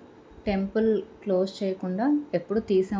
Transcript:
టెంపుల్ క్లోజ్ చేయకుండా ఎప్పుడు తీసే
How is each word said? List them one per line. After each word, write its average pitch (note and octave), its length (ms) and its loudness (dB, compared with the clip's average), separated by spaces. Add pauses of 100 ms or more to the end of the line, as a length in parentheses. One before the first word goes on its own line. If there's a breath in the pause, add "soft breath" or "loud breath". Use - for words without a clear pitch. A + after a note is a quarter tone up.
(480)
టెంపుల్ G3 420 0 (340)
క్లోజ్ F#3+ 360 0
చేయకుండా F#3+ 460 -2 (320)
ఎప్పుడు G3+ 220 -2 (100)
తీసే F#3+ 300 2